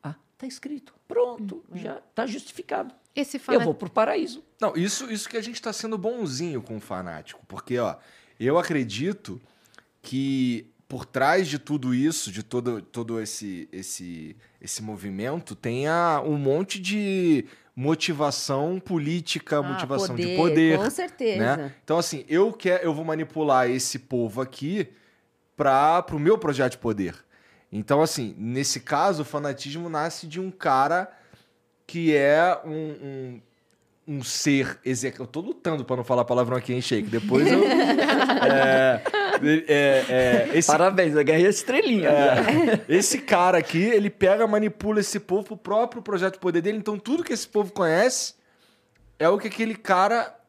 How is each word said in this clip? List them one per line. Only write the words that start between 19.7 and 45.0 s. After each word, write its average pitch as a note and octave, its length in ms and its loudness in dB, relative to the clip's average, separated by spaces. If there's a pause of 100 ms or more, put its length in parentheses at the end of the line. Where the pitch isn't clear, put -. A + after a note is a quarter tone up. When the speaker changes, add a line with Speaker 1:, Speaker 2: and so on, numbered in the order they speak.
Speaker 4:
de F3 180 -2
Speaker 2:
poder, - 20 0 (380)
Speaker 4:
poder, - 40 2
Speaker 2:
com G#3+ 100 0
certeza. A3+ 680 -2
Speaker 4:
né? C#3+ 260 -8
Então, D#3+ 160 -2
assim, D#3+ 300 -4
eu F#3+ 240 2
quer, F3+ 320 0
eu E3 100 0
vou D#3 120 -6
manipular D#3 640 0
esse B2+ 300 -2
povo A#2+ 420 -4
aqui D3 480 -6 (680)
pra, D3 460 4
pro D#3+ 180 -6
meu D3 180 4
projeto C3+ 360 0
de - 60 -18
poder. G2+ 360 -4 (560)
Então, C#3 300 0
assim, C#3 360 -2
nesse B2+ 440 -4
caso, D#3 400 0
o C#3 40 -6
fanatismo C#3+ 640 -8
nasce D#3+ 400 -6
de D#3+ 140 -10
um F#3 100 -8
cara F3 580 0 (800)
que E3+ 260 0
é D3+ 520 4
um, D#3+ 100 -10
um, C3+ 640 -12 (760)
um B2+ 80 -6
ser C#3 580 0
exec-, B2+ 380 -4
eu B2 60 -8
tô D3 120 -10
lutando E3 460 -6
pra B2+ 100 -2
não B2 80 -4
falar B2 220 2
palavrão B2 320 0
aqui, B2 160 -4
hein, B2+ 80 -2
Sheik? G#2+ 280 -2
Depois A#2 400 2
eu, - 140 6
Speaker 2:
<laughs> - 80 4 (720)
Speaker 4:
é, C4 560 4 (640)
é, C#3 420 6
é, B2 480 4
esse E3 100 4
Speaker 1:
Parabéns, E3+ 480 4
eu D3 80 6
ganhei D#3+ 240 6
a - 20 6
estrelinha. A3 600 2
Speaker 4:
É, G#3+ 800 4
esse G3+ 300 2
cara F3+ 380 4
aqui, E3 220 0
ele G3+ 300 4
pega, G3+ 360 2
manipula G#3+ 540 0
esse G3+ 200 -4